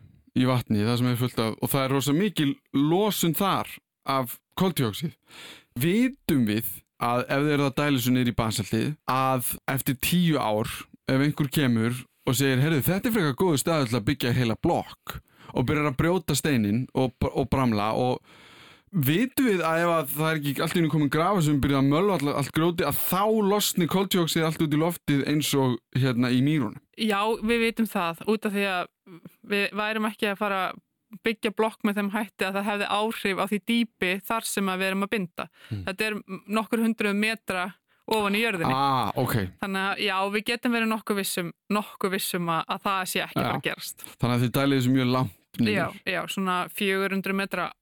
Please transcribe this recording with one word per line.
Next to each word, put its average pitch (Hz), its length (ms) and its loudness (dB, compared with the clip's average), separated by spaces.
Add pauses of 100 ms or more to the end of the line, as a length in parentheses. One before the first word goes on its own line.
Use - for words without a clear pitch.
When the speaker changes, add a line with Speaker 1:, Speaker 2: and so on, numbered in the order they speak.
(380)
Speaker 1:
í 127 80 4
vatni, 117 400 0
það 120 120 0
sem 123 100 2
er 123 100 2
fullt 123 220 -2
af, 110 200 0
og - 100 -2
það 135 160 0
er 131 40 0
rosa 139 240 0
mikil 156 420 0 (200)
losun 170 580 2
þar 160 320 0 (400)
af 131 320 -2 (180)
koltvíoxíð. 151 600 0 (640)
Vitum 180 680 2
við 107 200 0 (320)
að 120 300 0
ef 139 160 2
þeir 151 100 2
eru 143 140 2
að - 80 -8
dæla 147 200 2
þessu 123 140 2
niður 127 200 2
í - 40 -4
basaltið, 110 540 -2 (180)
að 127 440 0 (200)
eftir 135 320 -2
tíu 170 380 2
ár, 107 260 0 (400)
ef 135 160 2
einhver 147 260 0
kemur 120 460 2 (320)
og 135 80 2
segir, 131 240 2
„Heyrðu, 147 240 2
þetta 190 240 0
er 226 80 0
frekar 156 240 2
góður 170 220 2
staður 156 280 0
til 120 100 0
að 104 100 -4
byggja 131 260 0
heila 117 200 2
blokk,“ - 640 -4 (340)
og 127 120 0
byrjar 151 240 0
að 131 80 -6
brjóta 165 380 0
steininn 123 580 2
og, 131 280 0
og 139 280 0
bramla 113 460 2
og 127 240 0 (720)
vitum 185 540 0
við 196 160 2
að 160 180 2
ef 170 100 2
að 156 220 0
það 151 180 0
er 160 80 0
ekki 143 240 -2
allt 165 140 0
í 185 60 2
einu 160 100 2
komin 151 180 2
grafa 170 320 2
sem 147 200 2
byrja 139 180 2
að 135 100 4
mölva 175 300 2
all, 143 160 -2
allt 135 160 -4
grjóti, 170 320 2
að 143 140 0
þá 185 260 0 (180)
losni 196 460 2
koltvíoxíð 180 580 0
allt 160 160 -2
út 156 120 0
í 151 80 4
loftið 156 460 0
eins 147 260 0
og, 131 240 2 (140)
hérna, 127 380 2
í 123 120 4
mýrunum? 143 360 2 (200)
Speaker 2:
Já, 208 240 0 (160)
við 233 260 0
vitum 226 240 0
það, 170 400 -4
út 214 180 0
af 208 80 -4
því 202 140 0
að 180 200 -2 (560)
við 202 300 -2
værum 214 320 -2
ekki 214 240 -2
að 196 80 -4
fara 196 260 -2
að - 160 -6 (440)
byggja 220 280 -2
blokk 220 300 -2
með 208 160 0
þeim 208 140 -2
hætti 208 340 -4
að 190 80 -4
það 196 160 -2
hefði 202 200 -2
áhrif 208 500 -2
á 196 80 0
því 208 180 -2
dýpi 233 440 0 (120)
þar 226 240 -4
sem 196 240 -2
að 185 80 -2
við 190 100 0
erum 196 180 -2
að 196 40 -6
binda. 190 360 -6 (180)
Speaker 1:
Hmm. 101 220 -8
Speaker 2:
Þetta 190 200 -4
er 220 120 -4 (280)
nokkur 220 380 0
hundruð 220 340 0
metra 208 460 -2 (440)
ofan 208 280 0
í 214 80 0
jörðinni. 170 300 0
Speaker 1:
Ah, 131 400 2
ok. 127 200 -2 (220)
Speaker 2:
Þannig 196 260 -4
að 196 200 -2
já, 196 140 -2 (120)
við 208 180 -4
getum 240 260 -2
verið 226 180 0
nokkuð 220 280 -2
vissum, 185 320 -4 (180)
nokkuð 202 460 -2
vissum 180 360 -4
að, 160 140 0
að 196 200 -8
það 196 200 0
sé 185 180 -4
ekki - 160 -6
Speaker 1:
Já. - 40 0
Speaker 2:
að 123 80 0
fara 131 80 -2
að 139 80 -6
gerast. - 440 -10
Speaker 1:
Þannig 123 260 -2
að 120 80 2
þið 120 100 0
dælið 139 260 2
þessu 127 140 2
mjög 131 160 2
langt 127 260 0 (180)
niður. 220 200 2
Speaker 2:
Já, 175 140 0 (160)
já, 180 240 -4
svona 185 300 -2 (100)
fjögur 190 480 -2
hundruð 190 200 -2
metra 190 320 -4 (140)